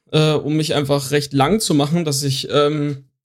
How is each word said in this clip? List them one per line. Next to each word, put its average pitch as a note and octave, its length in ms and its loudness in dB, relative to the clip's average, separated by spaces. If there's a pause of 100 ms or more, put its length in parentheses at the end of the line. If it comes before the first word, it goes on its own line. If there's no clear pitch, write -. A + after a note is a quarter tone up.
(120)
äh, D#3 220 4
um D3 220 -2
mich D#3 180 -2
einfach C#3+ 360 -2
recht C#3+ 220 -2
lang C#3+ 260 2
zu F#3 160 -2
machen, D3 300 2
dass C#3+ 180 -2
ich, C#3 300 -4
ähm, D3 520 0 (200)